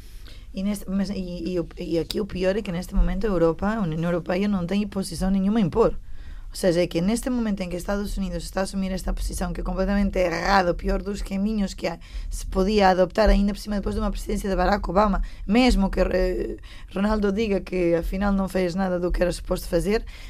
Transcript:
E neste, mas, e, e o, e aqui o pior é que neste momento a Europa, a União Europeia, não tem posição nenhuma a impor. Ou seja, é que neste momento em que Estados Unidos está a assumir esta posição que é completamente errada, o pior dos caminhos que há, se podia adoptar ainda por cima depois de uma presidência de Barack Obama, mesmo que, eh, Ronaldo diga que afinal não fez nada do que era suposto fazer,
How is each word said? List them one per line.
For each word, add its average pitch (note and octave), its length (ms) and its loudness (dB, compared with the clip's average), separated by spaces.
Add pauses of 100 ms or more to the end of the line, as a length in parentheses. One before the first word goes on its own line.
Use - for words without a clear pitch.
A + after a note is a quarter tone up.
(520)
E G3 120 -6
neste, G3+ 260 -4
mas, F#3+ 220 -2
e, F3 420 -6
e F3+ 60 0
o, D#3 80 -4 (100)
e F3 220 -2
aqui D#3 200 -2
o G#3+ 60 -2
pior F#3 320 0
é A3+ 60 -2
que G3 80 -6
neste F3+ 240 -6
momento F#3 300 4
a A3 40 2
Europa, E3 380 2
a A3 140 0
União D#3+ 200 -2 (100)
Europeia, F3 360 0
não F#3+ 180 0
tem G3+ 220 -2
posição F#3+ 420 -2
nenhuma G3 300 2
a - 20 4
impor. F3+ 300 4 (580)
Ou - 60 -14
seja, F3 260 4
é F3 60 2
que E3+ 140 -2
neste A3+ 280 0
momento A3+ 320 0
em F3+ 80 -6
que F3 60 -6
Estados G3+ 420 -4
Unidos F3 280 -4
está - 160 -4
a - 20 0
assumir F#3+ 280 -2
esta F3+ 220 -2
posição - 400 -2
que F3 80 -6
é - 20 -6
completamente F#3+ 540 0
errada, F3+ 540 4
o - 20 0
pior F#3+ 300 -2
dos G3+ 180 -6
caminhos G3 540 -2
que - 100 -6
há, E3+ 140 -4 (320)
se - 160 -6
podia F#3+ 420 4
adoptar F#3 400 4
ainda G3+ 240 6
por G3+ 60 -8
cima G#3 160 -6
depois G#3 180 -2
de G#3+ 80 0
uma G#3+ 80 0
presidência G3+ 400 -4
de F#3+ 60 2
Barack F#3 340 2
Obama, F#3+ 320 2 (240)
mesmo G#3+ 460 4
que, - 80 -2
eh, F#3 580 0 (340)
Ronaldo G3+ 400 0
diga G3 300 0
que F3+ 320 0
afinal F#3+ 400 0
não F#3+ 160 0
fez F#3 240 0
nada F#3 260 0
do F3 120 0
que E3+ 100 2
era F3 100 4
suposto - 360 -4
fazer, F3+ 360 2 (260)